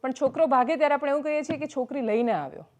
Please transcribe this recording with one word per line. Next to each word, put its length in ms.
પણ 120
છોકરો 340
ભાગે 300
ત્યારે 180
આપણે 160
એવું 120
કહીએ 200
છીએ 160
કે 80
છોકરી 340
લઈને 320
આવ્યો 320